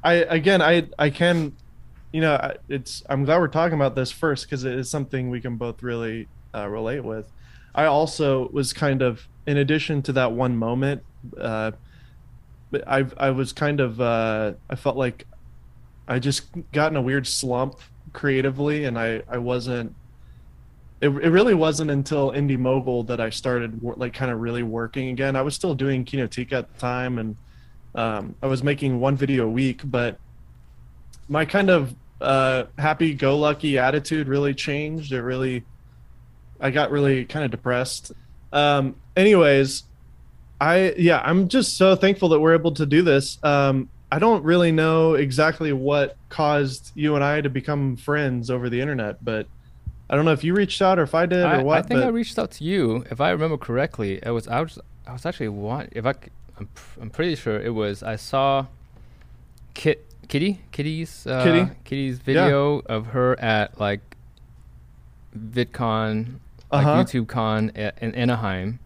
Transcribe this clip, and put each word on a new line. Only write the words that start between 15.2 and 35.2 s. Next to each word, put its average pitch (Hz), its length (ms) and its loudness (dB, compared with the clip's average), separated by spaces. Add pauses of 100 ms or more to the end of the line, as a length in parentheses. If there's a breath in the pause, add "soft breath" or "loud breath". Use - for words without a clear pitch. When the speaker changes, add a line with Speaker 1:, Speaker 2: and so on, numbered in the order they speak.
Speaker 1:
I 127 120 -2
just 135 280 -4 (240)
got 151 200 2
in 160 40 -4
a 139 60 -2
weird 131 260 -2
slump 131 480 -4 (380)
creatively, 143 720 0
and 120 120 -4
I, 113 320 -2
I 123 80 -6
wasn't, 123 560 -4 (1080 soft breath)
it, 143 80 6
it 139 200 2
really 202 240 6
wasn't 156 380 2
until 139 400 0
Indie 139 260 0
Mogul 127 460 0
that 117 160 -4
I 110 100 -2
started 117 520 -4
wor-, 117 160 -8
like, 120 160 -6
kinda 127 220 -4
really 117 280 -4
working 117 460 -6
again. 135 260 -2
I 131 80 0
was 143 120 -4
still 170 200 -2
doing 131 300 -2
Kinotika 127 480 -6
at 123 200 -4
the - 60 -20
time, 123 400 -4
and, 110 160 -6 (600 soft breath)
um, 110 460 -4
I 135 60 -2
was 131 160 -2
making 139 360 0
one 135 160 2
video 135 300 0
a 110 40 0
week, 123 360 -2
but 120 320 -2 (1120)
my 151 180 0
kind 196 240 2
of, 143 240 4 (260)
uh, 131 440 2 (160)
happy-go-lucky 147 1000 0
attitude 143 500 0
really 143 280 0
changed. 151 580 -6
It 123 80 -4